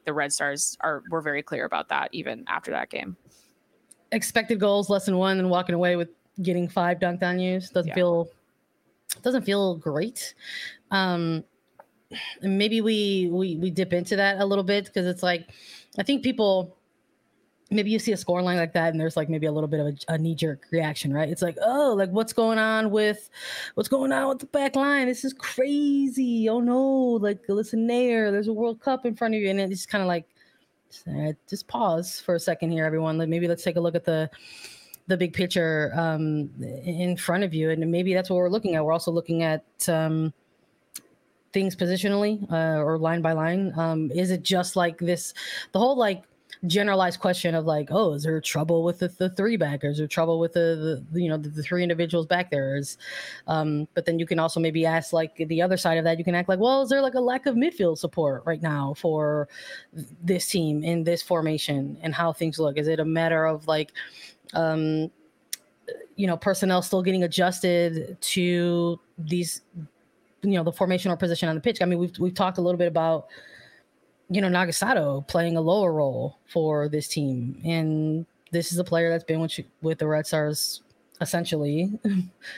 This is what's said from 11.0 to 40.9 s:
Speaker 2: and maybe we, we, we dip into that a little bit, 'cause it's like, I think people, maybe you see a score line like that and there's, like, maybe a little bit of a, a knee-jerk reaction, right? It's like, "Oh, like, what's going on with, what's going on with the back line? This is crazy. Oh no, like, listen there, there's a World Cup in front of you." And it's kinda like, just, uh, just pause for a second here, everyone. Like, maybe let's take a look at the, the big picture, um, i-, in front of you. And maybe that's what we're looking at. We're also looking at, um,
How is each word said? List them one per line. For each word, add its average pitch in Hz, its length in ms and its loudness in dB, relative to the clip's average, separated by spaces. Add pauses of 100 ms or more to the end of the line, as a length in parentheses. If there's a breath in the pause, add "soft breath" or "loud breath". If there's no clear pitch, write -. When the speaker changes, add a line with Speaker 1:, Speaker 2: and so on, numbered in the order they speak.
Speaker 2:
and 190 160 0
maybe 214 260 2
we, 202 500 2
we, 180 240 0
we 180 140 -2
dip 180 220 -2
into 175 240 0
that 196 220 2
a 202 80 2
little 196 160 2
bit, 202 320 0
'cause 180 120 0
it's 180 180 -2
like, 175 240 0 (500 loud breath)
I 196 60 -2
think 277 180 0
people, 196 540 2 (920)
maybe 208 220 0
you 220 80 2
see 220 140 -2
a 190 40 0
score 180 260 0
line 180 160 2
like 165 160 0
that 165 180 2
and 160 80 -2
there's, 160 160 -2
like, 156 120 0
maybe 156 180 -2
a 151 60 0
little 151 140 -2
bit 151 140 0
of 147 80 0
a, 147 260 -6
a 156 40 0
knee-jerk 160 520 -2
reaction, 151 420 0
right? 147 160 0
It's 175 140 -4
like, 170 180 -2
"Oh, 254 380 4
like, 190 120 0
what's 220 220 0
going 226 260 2
on 220 340 2
with, 214 360 0 (460 loud breath)
what's 220 140 -2
going 269 240 2
on 269 160 2
with 269 100 -2
the 269 80 -12
back 277 300 0
line? 277 320 2
This 254 160 -4
is 262 80 -4
crazy. 269 1160 0
Oh 233 120 2
no, 247 240 4 (360)
like, 202 280 0
listen 220 400 0
there, 233 420 2
there's 202 160 0
a 226 60 0
World 226 280 -2
Cup 262 240 0
in 226 120 -2
front 226 180 0
of 214 60 0
you." 196 100 2
And 196 100 0
it's 190 240 -4
kinda 196 220 0
like, 170 220 -2 (600 soft breath)
just, - 200 -18
uh, 151 240 -2 (160)
just - 180 -8
pause 180 540 -2
for 180 160 0
a 165 40 -2
second 165 300 -2
here, 160 140 0
everyone. 160 340 0
Like, 160 100 0
maybe 170 200 0
let's 170 160 -2
take 170 100 0
a 175 60 2
look 170 160 0
at 165 80 -2
the, 160 260 0 (800 loud breath)
the 185 80 2
big 175 160 -2
picture, 160 640 0
um, 156 540 0 (120)
i-, 120 40 -6
in 175 500 -4
front 185 260 0
of 185 100 -2
you. 156 180 0
And 160 200 0
maybe 180 240 2
that's 185 160 0
what 180 60 2
we're 180 120 4
looking 196 280 0
at. 156 80 2
We're 156 80 2
also 170 180 0
looking 165 320 0
at, 156 220 0 (240)
um, 160 440 0 (1200)